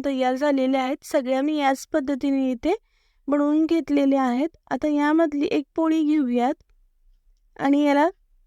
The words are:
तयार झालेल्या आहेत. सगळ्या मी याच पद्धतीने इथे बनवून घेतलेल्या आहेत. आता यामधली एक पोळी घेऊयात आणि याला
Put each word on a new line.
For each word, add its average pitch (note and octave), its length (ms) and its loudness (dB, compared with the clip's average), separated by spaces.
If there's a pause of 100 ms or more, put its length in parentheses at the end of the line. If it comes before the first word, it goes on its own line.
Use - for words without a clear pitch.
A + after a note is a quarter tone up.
तयार C4 300 -2
झालेल्या C4 480 0
आहेत. C4 200 -4
सगळ्या C4 380 -2
मी D4+ 160 -2
याच C4+ 300 0
पद्धतीने C#4 640 -2
इथे D4 240 -2 (520)
बनवून D4 380 2
घेतलेल्या C#4+ 580 0
आहेत. B3+ 260 -2 (180)
आता C4+ 220 -4
यामधली D4 580 0
एक D4 180 -2 (100)
पोळी D#4+ 280 0
घेऊयात C#4 600 0 (920)
आणि C#4+ 260 2
याला C#4+ 240 4 (400)